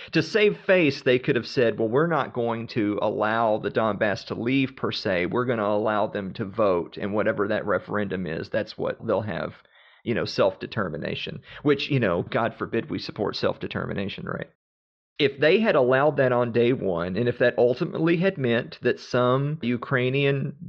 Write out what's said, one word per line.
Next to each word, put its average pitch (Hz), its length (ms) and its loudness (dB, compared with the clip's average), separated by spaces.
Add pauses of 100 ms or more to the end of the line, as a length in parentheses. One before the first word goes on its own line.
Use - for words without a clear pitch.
(140)
to 165 100 2
save 214 340 2
face, 170 460 2
they 123 160 4
could 131 160 0
have 113 100 0
said, 113 320 2
"Well, 113 100 0
we're 143 200 2
not 143 260 -2
going 117 360 -2
to 104 340 0
allow 107 560 2
the 101 100 -2
Donbass 107 580 0
to 110 80 -6
leave 131 400 0
per 110 160 -4
se. 90 360 0
We're 117 180 0
gonna 113 180 0
allow 107 440 2
them 95 260 -6
to 107 120 -6
vote, 98 520 0
and 101 160 -4
whatever 104 360 0
that 98 180 -2
referendum 98 580 -2
is, 82 240 -6
that's - 300 -4
what - 260 -4
they'll 104 160 0
have, 82 320 -6 (500)
you 117 120 -2
know, 95 100 0
self-determination," 85 1160 -4 (200)
which, 143 300 2
you 135 80 2
know, 90 240 2
God 113 320 -2
forbid 113 340 -4
we - 80 -4
support - 380 -4
self-determination, 92 920 -4
right? - 220 -8 (680)
If 139 220 0
they 165 200 4
had 220 160 2
allowed 135 420 4
that 127 160 4
on 120 180 2
day 120 220 4
one, 92 420 -2
and 120 140 2
if - 80 -4
that 123 200 2
ultimately 160 600 2
had 190 200 0
meant 123 440 -2
that 120 180 0
some 131 640 0
Ukrainian 135 960 0 (100)